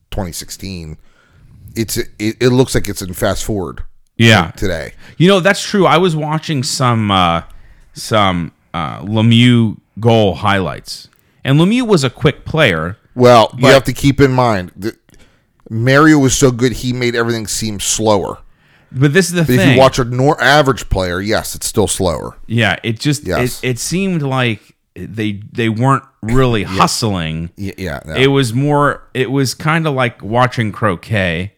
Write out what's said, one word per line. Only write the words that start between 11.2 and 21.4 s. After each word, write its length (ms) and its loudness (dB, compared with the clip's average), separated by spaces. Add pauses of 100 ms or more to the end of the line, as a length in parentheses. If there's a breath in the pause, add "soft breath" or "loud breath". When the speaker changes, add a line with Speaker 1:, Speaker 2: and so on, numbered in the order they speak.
Speaker 2:
And 140 2
Lemieux 280 2
was 160 2
a 60 -2
quick 360 -2
player. 520 0 (160)
Speaker 1:
Well, 420 6
you 80 -10
Speaker 2:
but 100 6
Speaker 1:
have 120 4
to 80 -8
keep 280 0
in 100 6
mind 460 0
that 180 -10 (760 soft breath)
Mario 500 4
was 180 4
so 140 4
good, 200 0
he 220 -4
made 220 -2
everything 320 -2
seem 340 -6
slower. 560 -2 (540 soft breath)
Speaker 2:
But 220 2
this 140 2
is 60 -6
the 80 0
Speaker 1:
But 60 0
Speaker 2:
thing. 120 4
Speaker 1:
if 160 4
you 40 6
watch 200 4
a 60 -2
nor-, 360 0
average 480 2
player, 300 -2
yes, 360 -4